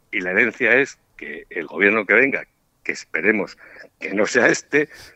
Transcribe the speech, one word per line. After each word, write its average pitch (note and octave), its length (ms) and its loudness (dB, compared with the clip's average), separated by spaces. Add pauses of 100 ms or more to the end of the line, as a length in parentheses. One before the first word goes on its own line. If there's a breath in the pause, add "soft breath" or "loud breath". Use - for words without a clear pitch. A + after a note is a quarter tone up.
(100)
Y G#2 100 -4
la F2+ 100 -4
herencia A2+ 460 0
es C3+ 220 -2 (180)
que D2+ 340 -14
el D#2+ 160 -6
gobierno G2+ 400 2
que G2+ 80 4
venga, A2 300 2 (380)
que - 100 -6
esperemos F#2 640 -2 (440 loud breath)
que E2 120 -10
no G2 140 0
sea A#2+ 220 2
este, D3+ 400 -2 (280 loud breath)